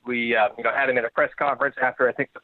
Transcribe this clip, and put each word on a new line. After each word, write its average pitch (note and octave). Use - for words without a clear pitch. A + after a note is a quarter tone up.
we, A#2+
uh, G#2
you A#2
know, A2+
had C3+
him B2
in A#2
a A#2
press D3
conference C#3
after, B2+
I A#2+
think, C#3
the -